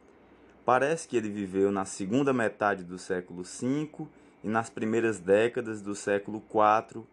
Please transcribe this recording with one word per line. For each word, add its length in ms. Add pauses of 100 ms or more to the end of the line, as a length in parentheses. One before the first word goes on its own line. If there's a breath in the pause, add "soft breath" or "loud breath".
(640 loud breath)
Parece 440
que 100
ele 120
viveu 420
na 120
segunda 480
metade 520
do 160
século 440
cinco 640 (360 loud breath)
e 40
nas 220
primeiras 500
décadas 600
do 140
século 440
quatro 720